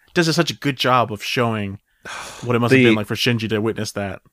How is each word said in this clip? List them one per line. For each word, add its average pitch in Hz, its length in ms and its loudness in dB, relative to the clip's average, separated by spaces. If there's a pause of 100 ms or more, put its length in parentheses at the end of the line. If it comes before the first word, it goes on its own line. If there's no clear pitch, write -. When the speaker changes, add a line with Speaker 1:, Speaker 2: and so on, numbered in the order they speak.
(140)
Speaker 1:
does 170 140 2
it 160 40 0
such 160 180 0
a 110 80 -8
good 139 180 -2
job 123 360 2
of 104 100 -10
showing 107 560 -2 (680)
what 120 120 0
it - 20 2
must 120 140 4
Speaker 2:
The 131 100 8
Speaker 1:
have 120 80 8
been 110 60 4
like 107 100 -4
for 117 80 -4
Shinji 113 360 -2
to 107 100 0
witness 107 320 -4
that. 98 280 -6 (120)